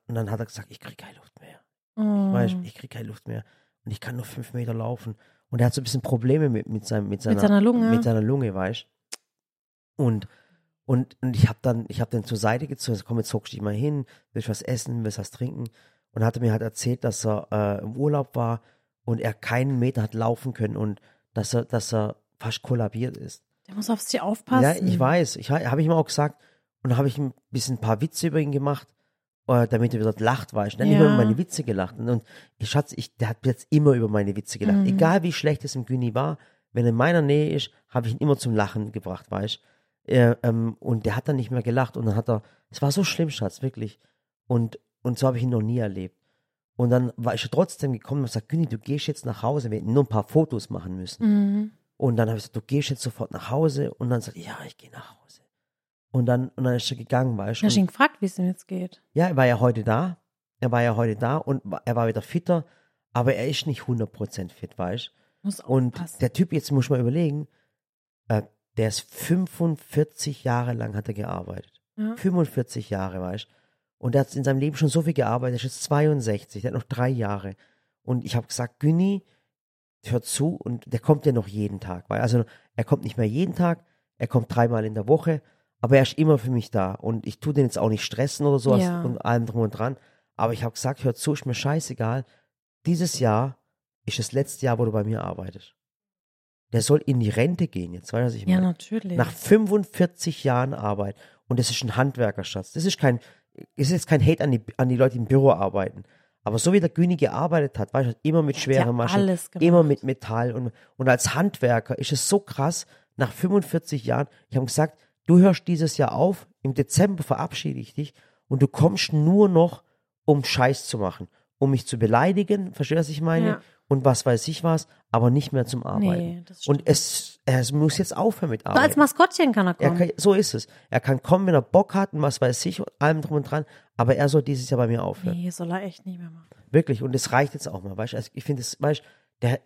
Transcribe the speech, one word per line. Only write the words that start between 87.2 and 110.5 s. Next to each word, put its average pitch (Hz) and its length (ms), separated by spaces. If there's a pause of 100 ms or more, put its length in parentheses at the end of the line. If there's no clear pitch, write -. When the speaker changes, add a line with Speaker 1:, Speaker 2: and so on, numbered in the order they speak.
Speaker 1:
ich 104 100
tu 151 140
den 135 140
jetzt - 120
auch 110 120
nicht 107 140
stressen 139 400
oder 139 140
sowas 117 240
Speaker 2:
Ja. 175 200
Speaker 1:
und - 160
allem 117 280
drum 110 140
und 107 100
dran, 127 260 (380)
aber 113 200
ich 113 100
hab 117 100
gesagt, 135 300
„Hör 123 100
zu, - 200
ist - 120
mir 127 80
scheißegal, 127 680 (640)
dieses 165 340
Jahr 120 380 (460)
ist - 140
das 110 140
letzte 135 340
Jahr, 117 140
wo 123 40
du 110 60
bei 104 140
mir 107 180
arbeitest.“ 90 540 (960)
Der 113 100
soll 147 240
in 131 140
die 107 80
Rente 165 400
gehen 87 240
jetzt, 90 200
weißt 117 100
du, 123 40
was 113 80
ich 107 120
Speaker 2:
Ja, 185 100
Speaker 1:
meine? 185 60
Speaker 2:
natürlich. 185 540
Speaker 1:
Nach 175 140
fünfundvierzig 196 1120
Jahren 127 320
Arbeit 101 420 (300)
und 127 140
das 120 100
ist 120 140
ein 107 120
Handwerkerschatz, 113 760
das 156 120
ist 190 140
kein, 123 220 (560)
ist 143 140
jetzt 180 160
kein 143 180
Hate 156 180
an 147 100
die, 113 120 (140)
an 127 100
die 127 80
Leute, 131 160
die 120 60
im 113 80
Büro 135 240
arbeiten, 95 540 (400)
aber 107 140
so 175 140
wie 196 80
der 165 80
Güni 175 280
gearbeitet 143 640
hat, 101 140
weißt 131 180
du, 110 120
immer 156 200
mit 139 140
Speaker 2:
Der - 60
hat - 60
ja 135 60
Speaker 1:
schwerer 120 180
Maschine, 120 300
Speaker 2:
alles 185 280
gemacht. 170 180
Speaker 1:
immer 175 140
mit 143 200
Metall 120 500